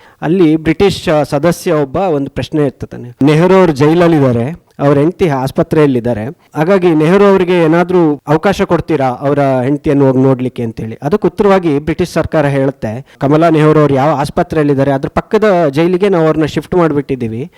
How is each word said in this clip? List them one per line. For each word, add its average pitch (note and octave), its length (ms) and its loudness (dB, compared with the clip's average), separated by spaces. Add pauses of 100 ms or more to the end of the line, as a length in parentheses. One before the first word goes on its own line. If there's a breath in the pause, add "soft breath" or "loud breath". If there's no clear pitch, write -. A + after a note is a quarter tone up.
(220 soft breath)
ಅಲ್ಲಿ D#3 340 2
ಬ್ರಿಟಿಷ್, E3 520 -2
ಆ, D3+ 140 2
ಸದಸ್ಯ D#3+ 500 -2
ಒಬ್ಬ C#3+ 240 -2
ಒಂದು D3+ 340 -4
ಪ್ರಶ್ನೆ C#3+ 360 -4
ಎತ್ತುತ್ತಾನೆ, A#2+ 560 -12
ನೆಹರು D#3 320 4
ಅವ್ರು F3+ 180 4
ಜೈಲಲ್ಲಿದ್ದಾರೆ, D3 960 0 (140)
ಅವ್ರ C#3+ 180 2
ಹೆಂಡ್ತಿ E3 300 0
ಆಸ್ಪತ್ರೆಯಲ್ಲಿದ್ದಾರೆ. C3 960 -2 (320 soft breath)
ಹಾಗಾಗಿ F3 380 2
ನೆಹರು E3+ 300 2
ಅವರಿಗೆ F#3 400 2
ಏನಾದ್ರೂ E3+ 640 0
ಅವಕಾಶ F3 340 0
ಕೊಡ್ತೀರಾ D3+ 440 -2
ಅವರ C#3 340 -2
ಹೆಂಡ್ತಿಯನ್ನು C#3 640 0
ಹೋಗಿ C3 120 2
ನೋಡ್ಲಿಕ್ಕೆ B2+ 440 0
ಅಂತೇಳಿ. A2+ 400 -8
ಅದಕ್ಕೆ E3+ 260 -2
ಉತ್ತರವಾಗಿ F#3 500 0
ಬ್ರಿಟಿಷ್ D#3 320 -4
ಸರ್ಕಾರ D#3 360 -2
ಹೇಳುತ್ತೆ, C3+ 600 -4 (120)
"ಕಮಲಾ D#3 300 2
ನೆಹರು D#3 320 4
ಅವ್ರು C#3 140 2
ಯಾವ C#3 220 0
ಆಸ್ಪತ್ರೆಯಲ್ಲಿದ್ದಾರೆ C#3+ 760 -2
ಅದ್ರ C#3 160 -4
ಪಕ್ಕದ F#3 600 0
ಜೈಲಿಗೆ F3 380 0
ನಾವು E3+ 180 2
ಅವ್ರನ್ನ D#3 180 0
ಶಿಫ್ಟ್ D3 300 -6
ಮಾಡ್ಬಿಟ್ಟಿದ್ದೀವಿ. C#3 840 -2